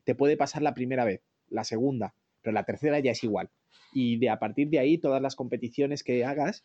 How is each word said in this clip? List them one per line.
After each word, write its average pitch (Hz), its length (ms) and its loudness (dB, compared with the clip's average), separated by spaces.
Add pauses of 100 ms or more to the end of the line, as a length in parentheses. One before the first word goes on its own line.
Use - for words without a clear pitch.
te 127 100 2
puede 143 220 4
pasar 147 240 0
la 143 140 0
primera 127 320 0
vez, 95 160 -2 (260)
la 110 160 -4
segunda, 113 500 -2 (280)
pero 113 100 -2
la 101 120 0
tercera 147 360 0
ya 131 120 2
es 113 120 -4
igual. 98 240 0 (460)
Y 120 240 2
de, 120 100 4
a 110 100 0
partir 127 300 -2
de 151 100 2
ahí, 147 200 4
todas 135 240 0
las 135 120 -4
competiciones 131 680 -4
que 123 220 0
hagas 143 380 -2